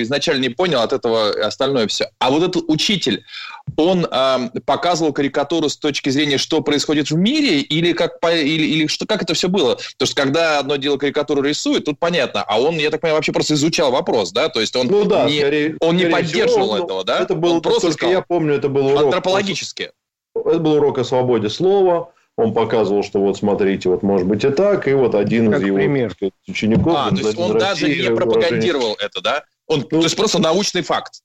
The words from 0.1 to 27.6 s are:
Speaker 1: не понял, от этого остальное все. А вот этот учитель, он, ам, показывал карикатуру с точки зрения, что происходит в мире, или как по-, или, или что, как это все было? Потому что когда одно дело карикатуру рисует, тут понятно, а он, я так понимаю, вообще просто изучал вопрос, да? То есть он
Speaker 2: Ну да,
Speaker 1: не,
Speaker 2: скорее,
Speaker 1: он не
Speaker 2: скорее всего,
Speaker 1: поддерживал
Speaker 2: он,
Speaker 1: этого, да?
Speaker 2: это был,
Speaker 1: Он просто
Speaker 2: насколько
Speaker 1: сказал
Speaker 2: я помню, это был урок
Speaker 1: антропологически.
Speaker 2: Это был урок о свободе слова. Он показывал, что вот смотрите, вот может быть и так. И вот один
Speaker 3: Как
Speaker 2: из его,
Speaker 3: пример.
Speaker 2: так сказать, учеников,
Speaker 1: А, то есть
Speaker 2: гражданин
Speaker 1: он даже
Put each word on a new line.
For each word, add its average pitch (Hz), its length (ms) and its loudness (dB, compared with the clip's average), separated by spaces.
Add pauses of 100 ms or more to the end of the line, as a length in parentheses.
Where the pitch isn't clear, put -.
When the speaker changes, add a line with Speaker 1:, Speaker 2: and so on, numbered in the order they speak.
Speaker 1:
не 131 60 -2
понял, 151 320 0
от 113 120 0
этого 113 380 0 (120)
остальное 123 440 -2
все. - 180 -4 (140)
А 127 100 0
вот 156 140 2
этот 180 260 -2
учитель, 156 540 -2 (520)
он, 175 360 2
ам, 131 400 0 (140)
показывал 156 480 0
карикатуру 147 540 -2
с - 80 -4
точки 143 360 -4
зрения, 143 260 0
что 156 240 0
происходит 147 480 0
в 156 80 -2
мире, 226 440 2
или 165 320 0
как 170 260 -2
по-, 170 120 0
или, 160 360 0
или 156 180 0
что, - 220 -6
как 214 160 -2
это 175 100 -4
все 180 160 -2
было? 151 300 0 (180)
Потому 131 140 -2
что - 40 -8
когда 147 440 0
одно 139 160 -2
дело 139 220 -2
карикатуру 143 440 -2
рисует, 151 440 -2
тут 151 120 -4
понятно, 151 500 -2
а 110 140 2
он, 160 140 2
я 147 160 0
так 156 100 -4
понимаю, 160 140 0
вообще 151 160 -2
просто 123 240 0
изучал 151 360 2
вопрос, 123 400 0
да? 131 180 0
То 117 120 -4
есть 104 140 -4
он 127 100 0
Speaker 2:
Ну 202 200 2
да, 175 220 2
Speaker 1:
не, 147 120 0
Speaker 2:
скорее, 147 400 0
Speaker 1:
он 165 160 2
не 180 80 2
Speaker 2:
скорее 175 220 2
всего, 156 180 -4
Speaker 1:
поддерживал 220 260 2
Speaker 2:
он, 107 140 -2
Speaker 1:
этого, 95 200 -4
да? 127 160 0
Speaker 2:
это - 140 -2
был, 170 220 2
Speaker 1:
Он 165 80 0
просто 175 240 2
Speaker 2:
насколько 156 180 -2
Speaker 1:
сказал 180 80 2
Speaker 2:
я 185 80 2
помню, 160 320 0
это 139 160 0
был 135 200 2
урок 143 160 4
Speaker 1:
антропологически. 185 840 -2 (460)
Speaker 2:
Это 160 240 0
был 156 140 2
урок 143 260 2
о 123 40 0
свободе 123 460 0
слова. 180 640 2 (260)
Он - 160 2
показывал, 107 500 2
что 98 160 -2
вот 98 160 2
смотрите, 98 540 0
вот 90 120 0
может 98 240 2
быть 104 200 0
и 139 40 4
так. 190 380 0
И 135 60 2
вот 127 200 2
один 107 380 2
Speaker 3:
Как 95 80 2
Speaker 2:
из 98 80 0
его, 98 80 0
Speaker 3:
пример. 117 360 0
Speaker 2:
так - 40 -14
сказать, 98 180 -4 (140)
учеников, 110 480 0
Speaker 1:
А, 131 140 0
то - 80 2
есть - 60 -4
Speaker 2:
гражданин - 280 0
Speaker 1:
он - 80 2
даже 180 260 0